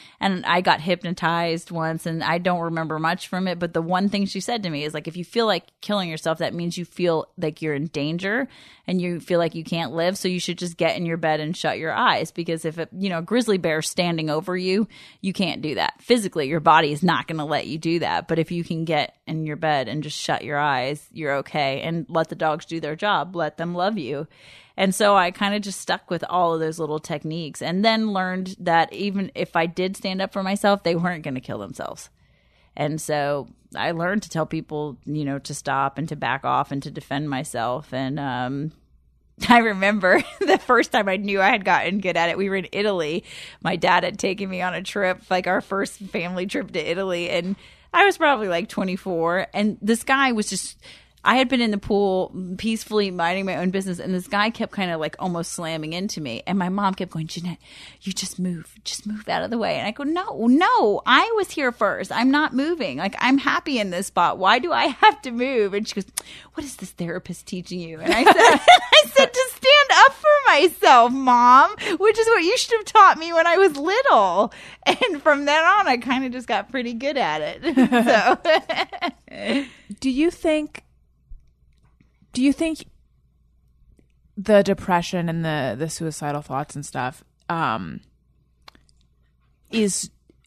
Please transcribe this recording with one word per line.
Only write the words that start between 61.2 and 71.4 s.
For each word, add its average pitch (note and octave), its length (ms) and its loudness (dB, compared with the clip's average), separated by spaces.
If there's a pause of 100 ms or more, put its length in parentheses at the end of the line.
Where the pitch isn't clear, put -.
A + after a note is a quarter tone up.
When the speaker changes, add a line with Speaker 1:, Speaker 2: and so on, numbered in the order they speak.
Speaker 1:
was G4+ 160 0
here C4+ 200 0
first. F#3+ 400 -2
I'm B3+ 200 2
not D4 220 2
moving. C4 440 -2
Like, F#3+ 220 -4
I'm C4 200 4
happy C#4 380 -2
in G#3 120 -2
this F3+ 180 -4
spot. F3 300 2
Why G3+ 220 4
do D#4+ 120 -4
I B3+ 140 2
have C#4+ 380 4
to B3+ 80 -8
move?" A#3 420 0
And G#3+ 140 -4
she - 80 -12
goes, G3 100 -6 (480)
"What D#4 120 -8
is C4 120 -14
this F#3 140 -14
therapist F3 540 -10
teaching F3+ 360 -10
you?" E3 180 -12
And - 140 0
I A#3 100 2
said, G4 120 8
<laughs> A4+ 580 8
I D5 140 10
said, C5+ 260 4
"To B4+ 160 0
stand C#5 400 6 (160)
up C5+ 80 8
for - 140 0 (200)
myself, D4 640 6
Mom, C4 640 6 (220)